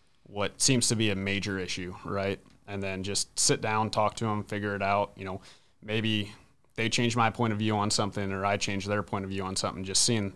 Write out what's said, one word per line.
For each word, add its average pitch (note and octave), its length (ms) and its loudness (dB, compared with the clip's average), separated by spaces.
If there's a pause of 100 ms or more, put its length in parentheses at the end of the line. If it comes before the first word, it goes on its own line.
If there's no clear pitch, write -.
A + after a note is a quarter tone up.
(240)
what G2+ 380 -4
seems B2+ 280 6
to A#2+ 60 2
be A2 140 2
a G2 60 2
major G2 440 -2
issue, F2+ 360 -6 (100)
right? G2 340 -2 (280)
And G2+ 160 -6
then F#2+ 200 -4
just - 360 -4
sit C3+ 220 2
down, A2 280 2
talk G#2 280 2
to A#2 100 -2
'em, G#2 160 0
figure G#2 320 -4
it G2 60 -2
out. G2+ 340 2
You F#2+ 100 -12
know, F#2+ 160 -8 (400)
maybe G#2+ 520 0 (420)
they A2+ 140 0
change A#2 260 2
my A2+ 140 4
point A2 240 0
of G#2 60 -2
view G#2+ 180 2
on G2+ 120 2
something G2+ 420 0
or F#2+ 140 -2
I G2+ 120 2
change G2+ 280 -2
their G#2 180 0
point G2 200 -4
of F#2+ 80 -6
view F#2+ 120 -4
on F#2 120 -4
something, F#2+ 300 -4
just F#2+ 180 2
seeing G#2 320 2